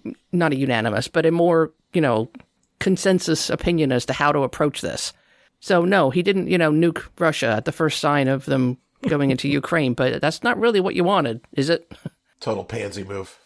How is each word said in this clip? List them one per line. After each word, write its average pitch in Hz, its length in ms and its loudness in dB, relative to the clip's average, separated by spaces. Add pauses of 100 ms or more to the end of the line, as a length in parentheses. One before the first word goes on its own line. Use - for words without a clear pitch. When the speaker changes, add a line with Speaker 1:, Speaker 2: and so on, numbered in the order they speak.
(320)
Speaker 1:
not 165 200 2
a 143 40 0
unanimous, 117 520 0
but 165 180 2
a 160 40 4
more, 165 420 2 (200)
you 175 80 0
know, 117 280 2 (500)
consensus 185 720 0
opinion 160 420 0
as 123 140 0
to 131 60 -2
how 147 200 0
to 147 100 0
approach 143 380 -2
this. - 320 -6 (480)
So 175 240 2
no, 180 260 2
he 175 120 0
didn't, 190 260 0
you 185 100 2
know, 160 140 2
nuke 160 320 2 (140)
Russia 147 300 0
at 110 180 0
the 156 60 -2
first 156 280 -2
sign 143 280 2
of 135 180 -2
them 127 320 0 (300)
going 143 220 2
into 131 180 -2
<laughs> 143 120 0
Ukraine, 135 340 0
but 127 260 -2
that's 151 240 -2
not 226 140 0
really 214 220 2
what 185 140 -2
you 175 100 0
wanted, 147 360 0 (120)
is 143 160 -2
it? - 240 -2 (480)
Speaker 2:
Total 98 240 -4
pansy 101 380 -8
move. 98 440 -12